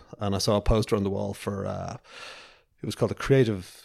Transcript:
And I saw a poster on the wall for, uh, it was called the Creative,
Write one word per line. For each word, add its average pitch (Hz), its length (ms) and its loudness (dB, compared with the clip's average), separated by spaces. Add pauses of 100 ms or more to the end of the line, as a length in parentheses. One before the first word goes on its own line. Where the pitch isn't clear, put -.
(200)
And 101 140 0
I 95 40 0
saw 104 200 2
a - 20 -2
poster 110 340 2
on 101 100 2
the 98 60 0
wall 101 220 -4
for, 98 340 -6
uh, 92 300 -6 (840)
it - 40 -8
was 107 80 -4
called 113 160 0
the 104 40 -6
Creative, 113 720 2